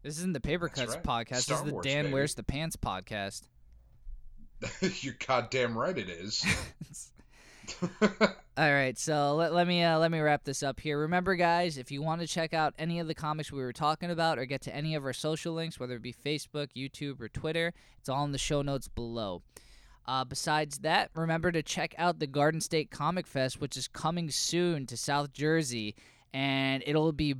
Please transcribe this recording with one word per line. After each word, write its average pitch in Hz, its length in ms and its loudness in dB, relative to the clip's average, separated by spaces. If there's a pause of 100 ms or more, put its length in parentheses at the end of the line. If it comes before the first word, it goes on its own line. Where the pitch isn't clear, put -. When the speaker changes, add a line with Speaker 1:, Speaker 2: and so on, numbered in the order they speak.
Speaker 1:
This 147 140 -10
isn't 180 140 -2
the 139 80 -2
Paper 170 340 0
Speaker 2:
That's 123 180 -2
Speaker 1:
Cuts - 20 -2
Speaker 2:
right. 127 320 -2
Speaker 1:
podcast. 127 140 -2
Speaker 2:
Star 131 160 0
Speaker 1:
This - 20 -2
is 139 60 -4
the 147 80 -2
Speaker 2:
Wars, - 120 -6
Speaker 1:
Dan 143 200 0
Speaker 2:
baby. 143 100 0
Speaker 1:
Wears 143 220 2
the 104 80 -10
Pants 156 320 -4
podcast. 101 720 -4 (1300)
<laughs> 185 220 0
Speaker 2:
You're 127 140 -8 (100)
goddamn 120 500 0
right 160 220 0
it 95 100 -4
is. 90 420 -6
Speaker 1:
<laughs> - 640 -6 (720)
Speaker 2:
<laughs> - 0 - (760)
Speaker 1:
All 147 140 6
right, 131 240 2
so 147 380 2
let, 160 180 2
let 175 140 6
me, 175 160 4
uh, 165 160 6
let 165 120 6
me 165 100 0
wrap 151 240 4
this 139 180 -4
up 135 180 -2
here. 147 200 0
Remember, 180 340 2
guys, 170 420 4
if 127 140 -12
you 139 100 -6
want 160 220 -2
to 165 40 -4
check 165 280 -2
out 156 240 2
any 170 220 -2
of 170 80 -2
the 160 60 -2
comics 151 380 -4
we 139 80 -6
were 127 120 -2
talking 156 380 0
about 165 280 2
or 127 80 -2
get 135 160 -4
to 107 120 -8
any 156 200 -2
of 143 100 -2
our 131 80 -4
social 156 400 -2
links, 165 260 -6
whether 123 180 -6
it 113 60 -12
be 123 100 -8
Facebook, 147 640 -4
YouTube, 135 440 -8
or 113 80 -8
Twitter, 165 460 -2 (240)
it's - 100 -10
all 135 160 0
in 143 80 -2
the 135 60 -4
show 143 240 2
notes 139 260 -2
below. 117 540 -6 (640)
Uh, 131 180 0
besides 147 540 0
that, 165 360 2
remember 165 360 2
to 165 120 0
check - 360 -4
out 165 220 2
the 151 80 0
Garden 147 320 4
State 156 300 0
Comic 170 360 0
Fest, 131 340 -2
which - 160 -6
is 131 120 -6
coming 165 420 -2
soon 165 560 2
to 117 100 -10
South 143 360 0
Jersey, 135 640 2 (360)
and 135 540 2
it'll 156 260 4
be 147 280 2